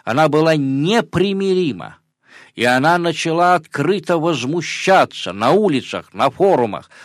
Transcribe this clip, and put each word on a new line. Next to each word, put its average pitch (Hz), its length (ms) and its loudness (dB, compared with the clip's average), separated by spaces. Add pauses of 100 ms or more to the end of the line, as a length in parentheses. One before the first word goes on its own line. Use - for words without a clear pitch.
она 143 240 2
была 156 280 2
непримирима, 175 1400 -2 (580)
и 110 100 -2
она 135 320 2
начала 170 580 0
открыто 170 640 -2
возмущаться 156 1160 0
на 110 180 0
улицах, 147 640 -2
на 120 160 0
форумах, 127 600 0 (140)